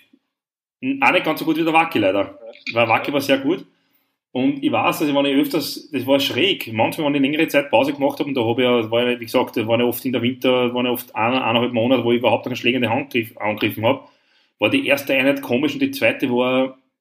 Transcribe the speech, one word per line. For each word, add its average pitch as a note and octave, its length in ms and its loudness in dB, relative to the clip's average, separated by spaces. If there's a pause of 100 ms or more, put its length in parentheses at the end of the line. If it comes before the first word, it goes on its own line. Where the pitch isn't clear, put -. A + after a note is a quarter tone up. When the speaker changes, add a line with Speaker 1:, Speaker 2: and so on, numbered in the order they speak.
(800)
Speaker 1:
N-, C3+ 220 -2
auch B2+ 80 4
nicht F3+ 140 2
ganz D#3 140 -2
so D3+ 60 -6
gut D#3 120 0
wie E3 60 0
der D#3+ 100 0
Wacki, D#3+ 260 2
leider. G2 420 0
Speaker 2:
Ja. - 320 -14
Speaker 1:
Weil A#2 140 2
Wacki A2+ 220 0
Speaker 2:
Ja. C#3+ 40 -4
Speaker 1:
war C#3 80 0
sehr - 180 0
gut. - 260 -4 (680)
Und C3+ 320 -2
ich D#3 80 0
weiß, F3 280 0
dass D#3+ 100 0
ich, C#3 60 0
wenn C#3+ 100 2
ich C#3 100 2
öfters, C#3+ 560 -2
das B2 140 -4
war C#3 140 4
schräg, C#3 520 -2
manchmal, C#3+ 360 0
wenn C#3+ 80 0
ich C#3 60 2
längere D3+ 260 2
Zeit C#3+ 240 0
Pause C#3 220 4
gemacht C#3 260 -2
habe, D3 100 -2
und C3+ 60 -4
da A#2+ 100 0
habe A#2+ 160 2
ich B2 40 4
ja, A#2+ 260 2
war A#2+ 180 2
ja, A#2+ 100 -2
wie A#2+ 60 -12
gesagt, A#2+ 320 0
da A2 100 -2
waren A#2 140 2
ja B2 60 2
oft A#2+ 180 -4
in B2+ 80 -4
der B2 80 -2
Winter, B2+ 520 0
waren B2 120 -2
ja B2 60 0
oft - 240 -8
ein-, A2+ 180 0
eineinhalb A#2+ 400 0
Monate, A#2+ 300 2
wo A#2 80 2
ich A#2+ 80 2
überhaupt A#2 260 2
keine B2 100 -6
schlägende B2 360 0
Hand C#3 200 -4
griff-, A2+ 260 -4
angegriffen G#2+ 480 -4
habe, - 220 0 (520)
war G#2 100 2
die C3+ 180 0
erste C#3 280 0
Einheit C#3 260 2
komisch C#3 320 -2
und - 80 -6
die C#3 100 0
zweite B2 380 -2
war B2+ 480 0 (240)